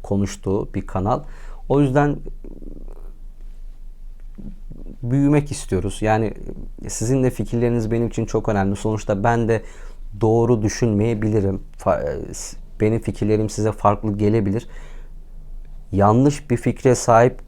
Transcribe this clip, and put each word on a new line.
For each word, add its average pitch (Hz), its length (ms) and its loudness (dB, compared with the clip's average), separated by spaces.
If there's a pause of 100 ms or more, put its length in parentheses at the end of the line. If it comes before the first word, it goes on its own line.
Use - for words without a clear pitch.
konuştuğu 101 720 -2
bir 95 120 -4
kanal. 107 360 -2 (460)
O 139 120 4
yüzden 143 360 4 (2750)
büyümek 143 500 2
istiyoruz. 95 500 -2
Yani 110 320 2 (540)
sizin 127 340 0
de 127 80 4
fikirleriniz 117 600 0
benim 113 180 2
için 107 180 -2
çok 110 220 0
önemli. 98 280 2
Sonuçta 107 480 -2
ben 117 240 2
de 110 140 2 (580)
doğru 113 420 4
düşünmeyebilirim. 107 1000 2 (180)
Fa-, - 520 0
e, - 40 -10
s-, - 220 -12 (240)
benim 107 200 4
fikirlerim 107 500 2
size 107 220 0
farklı 104 460 2
gelebilir. 104 500 2 (1200)
Yanlış 113 580 6
bir 120 60 4
fikre 123 380 2
sahip 120 540 6